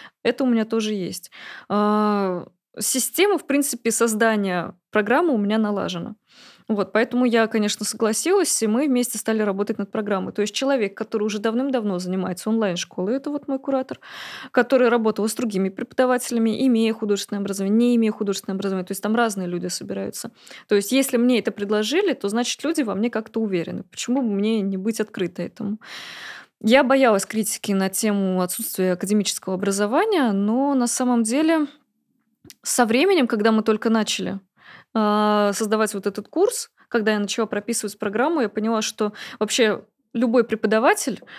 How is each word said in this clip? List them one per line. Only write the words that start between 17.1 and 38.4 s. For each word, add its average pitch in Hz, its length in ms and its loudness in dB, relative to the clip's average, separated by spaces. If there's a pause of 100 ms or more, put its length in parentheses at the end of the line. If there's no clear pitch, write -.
образование, 196 360 0
не 240 180 4
имея 220 160 2
художественного 196 460 -4
образования. 190 280 -4
То 202 60 -8
есть 185 100 -6
там 214 140 0
разные 202 320 0
люди 175 200 -6
собираются. - 640 -8 (360)
То 208 80 4
есть 202 160 0
если 262 260 2
мне 240 220 4
это 208 120 -2
предложили, 214 640 0
то, 196 160 -4
значит, 240 340 -2
люди 320 180 0
во 208 140 -2
мне 226 140 0
как-то 220 300 -4
уверены. 185 440 -4
Почему - 380 -2
бы 233 80 0
мне 208 320 0
не 196 160 -2
быть 220 220 -2
открытой 180 460 -4
этому? 202 320 -8 (800)
Я 254 240 6
боялась 247 420 4
критики - 460 -4
на 190 180 0
тему 190 520 0
отсутствия 185 520 -2
академического 190 640 -2
образования, 226 760 0
но 233 420 0
на 247 140 2
самом 247 360 2
деле 302 420 2 (960)
со - 220 2
временем, 277 420 4
когда 220 240 2
мы 220 100 4
только 220 280 2
начали 202 500 0 (540)
а, 208 600 4
создавать 214 400 0
вот 196 120 -8
этот 208 220 -4
курс, - 420 0 (180)
когда 214 240 2
я 214 80 0
начала 208 260 -2
прописывать 208 520 -6
программу, 240 440 0